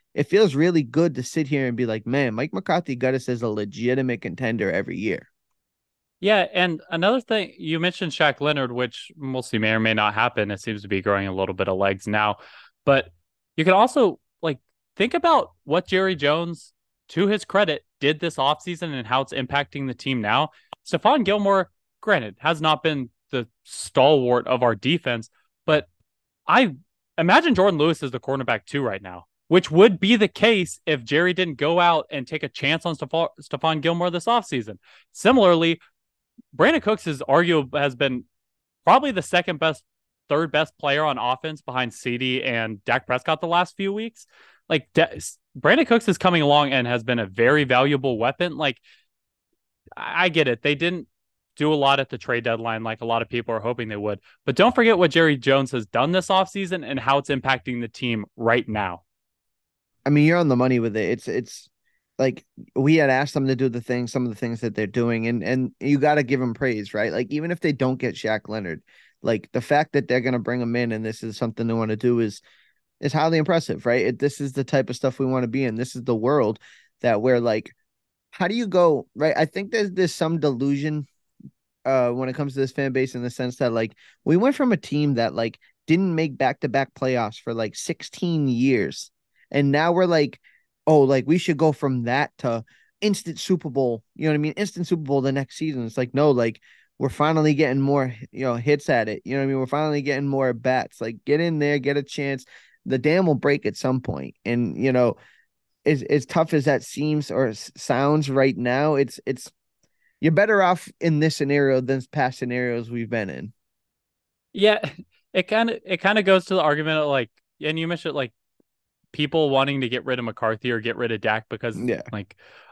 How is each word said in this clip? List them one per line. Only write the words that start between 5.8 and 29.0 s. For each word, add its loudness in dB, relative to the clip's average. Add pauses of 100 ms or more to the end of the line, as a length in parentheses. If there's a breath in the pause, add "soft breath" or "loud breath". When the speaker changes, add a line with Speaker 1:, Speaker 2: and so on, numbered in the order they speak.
Speaker 2:
Yeah, 2
and -2
another 0
thing, -4
you -4
mentioned -4
Shaq 2
Leonard, -2
which -6
we'll -6
see -4
may 2
or 2
may 2
not 2
happen. 0
It -8
seems -8
to -14
be -2
growing 0
a -6
little -2
bit -2
of 0
legs -2
now. 0 (480 loud breath)
But 2 (480)
you 0
can 6
also, 4 (220)
like, -4 (360)
think -2
about 2 (120)
what 0
Jerry 0
Jones, -2 (360)
to 0
his 0
credit, 0 (140)
did 2
this -4
offseason -2
and -6
how 2
it's -8
impacting -2
the -6
team -4
now. 2 (360 loud breath)
Stephon 2
Gilmore, 2 (280)
granted, -2
has -2
not 0
been -2 (220)
the -4 (160)
stalwart 2
of 2
our 4
defense, -4 (360)
but 0 (580)
I 2 (420)
imagine 4
Jordan 4
Lewis 0
is -8
the -8
cornerback -4
two -6
right -4